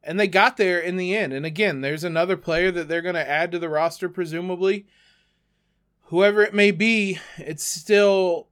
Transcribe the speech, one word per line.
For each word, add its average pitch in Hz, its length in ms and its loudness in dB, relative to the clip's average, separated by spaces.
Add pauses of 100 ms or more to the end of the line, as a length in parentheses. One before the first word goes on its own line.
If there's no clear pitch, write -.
and 165 160 -6
they 208 100 2
got 196 280 4
there 180 220 2
in 180 180 -4
the 185 200 -2
end. 170 160 -2
And 139 120 -6
again, 160 360 -2
there's 147 240 -4
another 175 320 0
player 170 340 0
that 170 180 -6
they're 165 140 -2
gonna 175 160 -4
add 151 340 -2
to 175 60 -4
the 170 100 -6
roster, 165 400 -2
presumably. 180 800 -4 (1200)
Whoever 208 360 4
it 208 120 2
may 208 180 4
be, 202 480 0 (160)
it's 151 260 -12
still 190 880 2